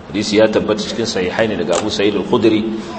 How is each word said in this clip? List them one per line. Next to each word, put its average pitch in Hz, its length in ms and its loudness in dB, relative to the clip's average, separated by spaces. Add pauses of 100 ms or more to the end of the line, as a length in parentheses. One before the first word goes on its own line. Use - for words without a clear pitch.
(100)
Hadisi 101 280 0
ya 110 100 8
tabbata 104 340 0
cikin - 240 -4
Sahihaini 101 540 -2
daga 85 180 0
Abu 104 120 -2
Sa'id 101 260 0
al-Khudri, 107 500 2 (320)